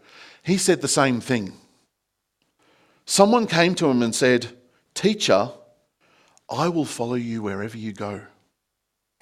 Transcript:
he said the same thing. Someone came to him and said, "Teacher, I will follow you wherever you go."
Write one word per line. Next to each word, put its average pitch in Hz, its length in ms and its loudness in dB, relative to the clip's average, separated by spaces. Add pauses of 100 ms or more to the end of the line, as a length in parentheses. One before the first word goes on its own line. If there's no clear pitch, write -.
(420)
he 175 140 0
said 180 240 0
the 135 80 -4
same 131 320 2
thing. 107 320 -4 (1500)
Someone 220 400 4
came 170 300 2
to 165 100 0
him 123 160 2
and 113 120 0
said, 123 420 2 (380)
"Teacher, 185 560 2 (1000)
I 147 200 -2
will 165 160 -2
follow 120 300 -6
you 117 280 -6
wherever 104 340 -6
you 110 160 -10
go." 101 300 -10 (1000)